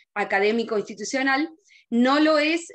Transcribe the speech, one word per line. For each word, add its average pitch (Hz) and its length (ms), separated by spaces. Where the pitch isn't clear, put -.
académico 208 640
institucional, 262 720
no 254 280
lo 311 200
es, 330 360